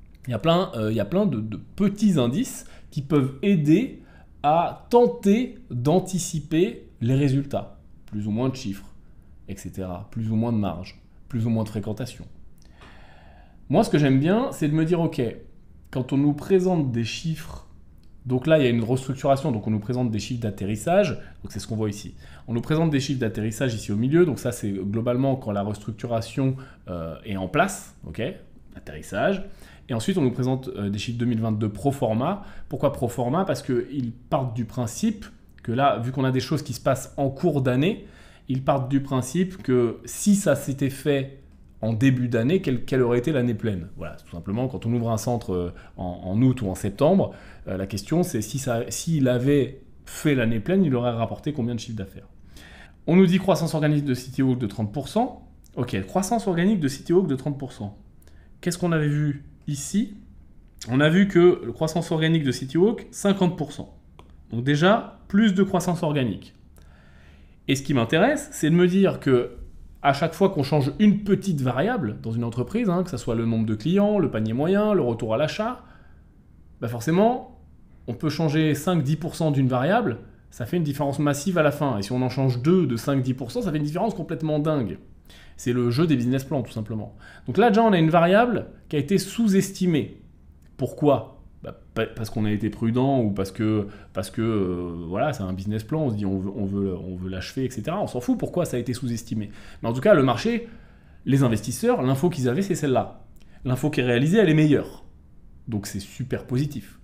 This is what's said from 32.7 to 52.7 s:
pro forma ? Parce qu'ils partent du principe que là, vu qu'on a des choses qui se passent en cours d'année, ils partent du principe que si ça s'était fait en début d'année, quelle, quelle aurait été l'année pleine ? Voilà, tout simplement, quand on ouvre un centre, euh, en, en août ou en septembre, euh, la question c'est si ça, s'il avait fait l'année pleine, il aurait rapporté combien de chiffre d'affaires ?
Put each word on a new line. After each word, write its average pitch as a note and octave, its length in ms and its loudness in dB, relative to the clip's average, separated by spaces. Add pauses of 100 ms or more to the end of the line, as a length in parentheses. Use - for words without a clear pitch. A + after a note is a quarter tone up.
pro B2+ 160 -4
forma ? B2+ 360 -2
Parce D3+ 160 -2
qu'ils B2 520 -4
partent C3 420 -4
du A#2 120 -4
principe C3 600 -4 (380)
que A2+ 80 -4
là, A#2+ 260 2
vu A#2+ 140 -4
qu'on C3+ 100 -2
a C3 80 2
des B2+ 80 0
choses C3+ 240 -2
qui A#2+ 120 -8
se - 60 -10
passent - 360 -2
en C#3 120 0
cours D3 320 0
d'année, C3 460 0 (420)
ils C3 140 -2
partent C3+ 260 0
du C#3 120 2
principe C#3 640 -2
que A#2+ 400 2
si - 320 2
ça E3 180 2
s'était C3+ 360 -2
fait C3+ 500 -2 (400)
en A2 120 -2
début B2 360 2
d'année, B2 340 2
quelle, B2+ 220 -2
quelle C3 180 2
aurait A#2+ 160 4
été D#3+ 140 0
l'année B2 220 0
pleine ? G2+ 420 -4
Voilà, E2 180 -10
tout - 160 -20
simplement, G2 380 -4
quand F#2+ 180 -8
on A2+ 60 0
ouvre A#2 180 0
un A2+ 60 0
centre, A2 360 -4
euh, F2 220 -2 (220)
en, F2+ 280 -8
en F#2+ 160 0
août B2+ 220 4
ou G2+ 60 -2
en F2+ 80 -4
septembre, D3 560 2 (340)
euh, F#2+ 100 -6
la F#2+ 120 -4
question D#3 340 -2
c'est A#2+ 180 -2
si B2+ 200 -6
ça, A#2+ 280 -2
s'il C#3+ 380 -2
avait B2 560 2 (220)
fait - 320 0
l'année A#2 240 2
pleine, F#3 240 2
il C#3 100 2
aurait A#2+ 160 0
rapporté A#2 420 -4
combien A#2+ 220 -4
de A2+ 60 -6
chiffre A2+ 180 -10
d'affaires ? - 300 -12 (800)